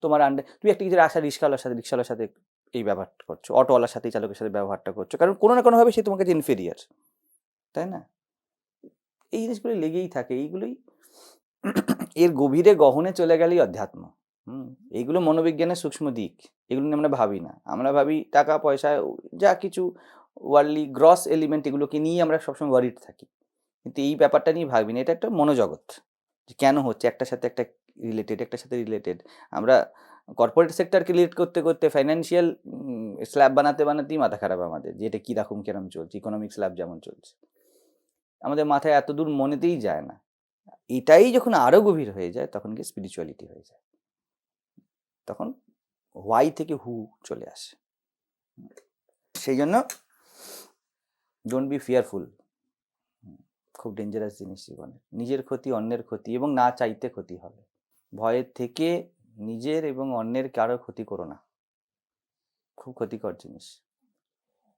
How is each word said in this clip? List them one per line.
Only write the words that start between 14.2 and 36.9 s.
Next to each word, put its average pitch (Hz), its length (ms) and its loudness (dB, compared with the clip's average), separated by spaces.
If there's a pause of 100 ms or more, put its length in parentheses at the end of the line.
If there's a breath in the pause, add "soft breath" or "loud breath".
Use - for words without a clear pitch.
হুম, 127 280 -14 (160)
এইগুলো 143 300 -2
মনোবিজ্ঞানের 165 540 0
সূক্ষ্ম 151 360 -6
দিক, 110 300 -8 (280)
এগুলো 135 160 -2
নিয়ে 151 100 -2
আমরা 147 140 0
ভাবি 107 300 0
না। - 260 -16
আমরা 127 280 -2
ভাবি 147 380 2
টাকা 147 260 2
পয়সা, 147 440 0 (340)
যা 185 200 4
কিছু 180 400 -6 (400 soft breath)
ওয়ার্ল্ডলি 151 500 2
গ্রস 156 420 6
এলিমেন্ট, 151 400 0
এগুলোকে 143 320 -2
নিয়ে 165 220 0
আমরা 160 180 2
সবসময় 147 320 -4
ওয়ারিড 123 280 2
থাকি, - 260 -20 (580)
কিন্তু 127 180 -8
এই 143 140 0
ব্যাপারটা 151 380 4
নিয়ে 170 120 -2
ভাবি 113 280 0
না। 120 60 -2
এটা 131 140 0
একটা 170 160 -4
মনোজগৎ, 143 600 0 (560)
যে 120 100 -20
কেন 139 200 4
হচ্ছে, 123 300 -2
একটার 123 180 -2
সাথে 123 220 -6
একটা 120 180 -4 (360)
রিলেটেড, 110 400 -6
একটার 117 160 -10
সাথে - 200 -10
রিলেটেড। 104 460 -6 (280 loud breath)
আমরা 117 420 4 (440 soft breath)
কর্পোরেট 165 340 4
সেক্টরকে 175 420 0
রিলেট 170 220 2
করতে 175 260 -2
করতে, 165 280 0
ফাইন্যান্সিয়াল, 160 640 0 (100)
উম, 117 600 -10
স্ল্যাব 135 280 4
বানাতে 143 320 2
বানাতেই 147 320 -4
মাথা 110 200 0
খারাপ 92 220 -4
আমাদের, 82 380 -8
যে 104 80 -8
এটা 110 120 -6
কীরকম, 104 460 -6
কীরকম 95 260 -10
চলছে, 85 280 -14
ইকোনমিক 107 360 -10
স্ল্যাব 95 220 -6
যেমন 85 240 -10